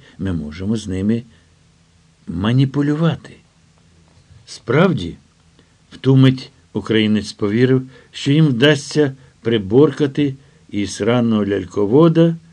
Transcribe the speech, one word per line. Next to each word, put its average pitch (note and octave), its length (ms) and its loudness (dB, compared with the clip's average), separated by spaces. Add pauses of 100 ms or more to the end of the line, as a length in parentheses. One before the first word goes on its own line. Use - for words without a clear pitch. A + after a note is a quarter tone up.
(180)
ми F#2+ 160 -6
можемо E2+ 440 -6
з G2+ 100 -10
ними G2+ 360 -2 (1040)
маніпулювати». C#3 1040 -2 (1120)
«Справді?» B2+ 680 -2 (760)
В - 60 -20
ту C3 180 2
мить C3 360 2 (220)
українець G#2+ 600 -2
повірив, B2+ 480 0 (300)
що - 200 -4
їм D#3 160 4
вдасться C#3 680 0 (260)
приборкати C3+ 920 0 (340)
і G2+ 180 -4
сраного A2 580 0
ляльковода, C3 920 2 (180)